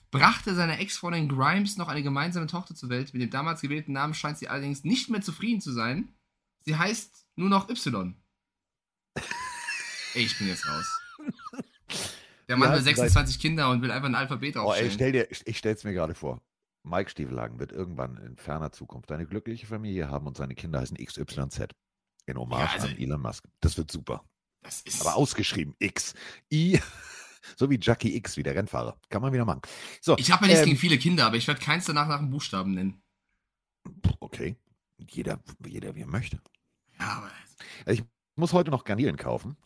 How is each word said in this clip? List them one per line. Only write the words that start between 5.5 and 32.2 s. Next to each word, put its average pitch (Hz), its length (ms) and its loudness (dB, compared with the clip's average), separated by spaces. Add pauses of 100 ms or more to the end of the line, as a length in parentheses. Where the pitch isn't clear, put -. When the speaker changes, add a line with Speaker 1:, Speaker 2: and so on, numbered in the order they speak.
Speaker 1:
zu 143 120 -6
sein. 120 380 -2 (540)
Sie 156 100 0
heißt 190 600 -2
nur 180 140 2
noch 196 200 4
Y. 101 460 -2 (1000)
Speaker 2:
<laughs> 960 60 -6 (960)
Speaker 1:
Ich 117 240 0
bin 101 80 0
jetzt 92 200 -4
raus. 1077 320 -4 (1500)
Der 123 80 0
Speaker 2:
Wie 127 40 4
Speaker 1:
Mann 143 100 8
will 147 80 6
Speaker 2:
heißt - 20 6
sie 131 60 2
seit 143 100 6
Speaker 1:
sechsundzwanzig 131 440 6
Kinder 156 300 2
und 123 120 4
will 127 100 0
einfach 135 180 -2
ein 120 60 2
Alphabet 135 400 -2
Speaker 2:
Oh, 127 60 -4
ey, 104 80 0
Speaker 1:
aufstellen. 107 220 2
Speaker 2:
stell 127 200 2
dir, 123 200 2
ich, - 140 -12
ich 113 120 -6
stell's 107 260 -2
mir 104 100 -4
gerade 85 220 0
vor. 64 260 -6 (420)
Mike 87 260 -2
Stiefelhagen 60 500 -6
wird 65 120 -8
irgendwann 65 460 -6
in 58 200 -16
ferner 76 340 -6
Zukunft - 400 -14
eine 80 160 -6
glückliche 107 400 -8
Familie 101 420 -4
haben 71 160 -4
und 67 120 -10
seine 67 180 -6
Kinder 78 240 -4
heißen 65 180 -6
X - 200 -12
Y 71 340 -6
Z. - 240 -8 (500)
In 65 120 -6
Hommage 60 240 -2
Speaker 1:
Ja, 76 120 2
also 87 140 -2
Speaker 2:
an 65 100 -6
Elon 67 240 -2
Musk. 57 240 -8 (160)
Das - 160 2
wird 80 140 -4
super. 62 320 -8 (400)
Speaker 1:
Das - 180 -10
ist - 200 -4
Speaker 2:
Aber 82 140 2
ausgeschrieben, 98 640 0
X. - 340 -2 (380)
I, 165 280 6 (380)
<laughs> - 400 -20
so 139 120 4
wie 135 100 4
Jackie 117 360 2
X, - 220 -6
wie 73 60 -2
der 71 120 0
Rennfahrer. 62 420 -2 (120)
Kann 101 120 -2
man 131 120 0
wieder 123 120 2
machen. 92 160 0 (400)
So, 160 160 6
Speaker 1:
Ich 170 140 4
hab - 100 6
ja 202 60 8
nichts 165 140 12
Speaker 2:
ähm, 151 60 8
Speaker 1:
gegen 139 120 6
viele 160 180 4
Kinder, 156 300 6
aber 110 80 4
ich 117 120 0
werd 147 140 2
keins 165 240 0
danach 151 220 2
nach 143 120 0
einem 143 120 -2